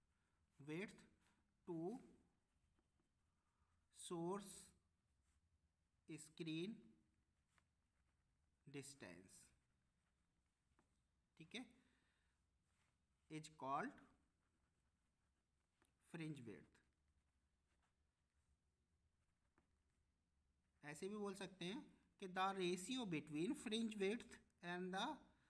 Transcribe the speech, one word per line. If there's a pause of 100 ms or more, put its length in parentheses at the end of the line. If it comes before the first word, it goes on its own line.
(600)
width (680)
to (2000)
source (1600)
screen (1900)
distance, (2000)
ठीक
है, (1700)
is (120)
called (2000)
fringe
width। (4000)
ऐसे
भी
बोल
सकते
हैं (420)
कि
the (120)
ratio
between (100)
fringe
width (240)
and
the (440)